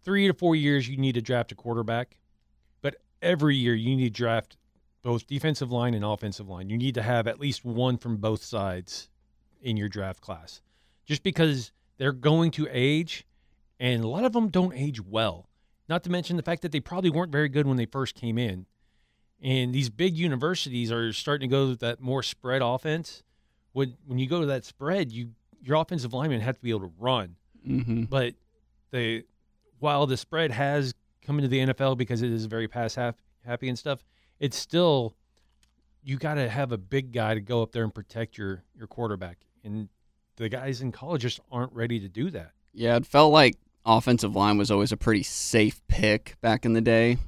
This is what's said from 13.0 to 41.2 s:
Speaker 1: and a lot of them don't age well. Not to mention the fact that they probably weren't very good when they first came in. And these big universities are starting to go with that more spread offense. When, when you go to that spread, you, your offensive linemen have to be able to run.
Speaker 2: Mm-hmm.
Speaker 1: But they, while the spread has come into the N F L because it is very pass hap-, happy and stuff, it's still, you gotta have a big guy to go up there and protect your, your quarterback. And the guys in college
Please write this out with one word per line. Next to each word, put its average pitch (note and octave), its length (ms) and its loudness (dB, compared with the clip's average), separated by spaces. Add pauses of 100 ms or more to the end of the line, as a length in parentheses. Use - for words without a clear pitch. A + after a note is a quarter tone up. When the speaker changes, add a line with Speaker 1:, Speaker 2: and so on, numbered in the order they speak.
Speaker 1:
and B2 220 0
a A2 40 -2
lot D#3+ 160 -2
of B3+ 80 2
them A3+ 180 2
don't F3+ 240 2
age C3 300 -4
well. G2 460 -2 (400)
Not E3+ 160 0
to F3 40 -6
mention F3 280 -2
the D#3 60 -2
fact E3+ 180 -4
that E3+ 100 -6
they D3 80 -2
probably F#3 300 -2
weren't E3 240 -2
very D3 160 2
good C#3 180 2
when C3 100 2
they A#2 80 0
first C3+ 300 -6
came A2+ 220 -4
in. F#2+ 280 -4 (760)
And B2+ 320 0
these C3 160 0
big E3 280 0
universities C#3 760 -2
are A#2 200 -2
starting C#3 380 -4
to C3 40 2
go C#3 160 4
with B2 120 -4
that A#2+ 180 -4
more C3 240 -2
spread C3 380 -2
offense. D3+ 640 -4 (500)
When, C3 220 -2 (100)
when B2+ 140 -4
you C3 80 0
go E3+ 120 0
to D#3+ 80 0
that C3+ 160 -2
spread, D#3 480 -4
you, A#2 200 -10 (300)
your C3+ 160 0
offensive D#3 360 -2
linemen C3 280 0
have B2 140 -2
to - 60 -20
be B2 100 -4
able G#2 160 0
to E2 100 -16
run. G#2 380 -2 (320)
Speaker 2:
Mm-hmm. A#2 380 0
Speaker 1:
But B2 280 -2 (580)
they, A#2 320 -2 (560)
while D3 280 2
the C3 100 0
spread D#3+ 340 -2
has C#3 440 0 (280)
come D3 140 -2
into C#3+ 100 0
the C3 120 2
N C3 100 2
F B2+ 100 -2
L C3+ 160 2
because A#2+ 280 -2
it A#2+ 80 -2
is A2+ 160 -2
very A2+ 200 -4
pass A#2 280 -4
hap-, A#2+ 240 -4 (260)
happy A#2+ 240 -6
and A#2+ 80 -4
stuff, C#3 260 -6 (360)
it's C#3 180 -4
still, D3+ 580 2 (880)
you C3+ 140 -6
gotta D3 320 -2
have B2+ 220 -2
a A2+ 60 -4
big B2+ 340 -4
guy A2+ 240 0
to G#2+ 60 -2
go A#2 200 -2
up A2 100 -4
there A#2 120 -2
and G#2+ 100 -4
protect - 440 -10
your, F#2+ 260 -6 (120)
your A2+ 120 -18
quarterback. F#2+ 500 -6 (260)
And G#2 240 -8 (500)
the A2+ 120 -4
guys B2+ 320 -6
in B2+ 100 -4
college C#3+ 300 -6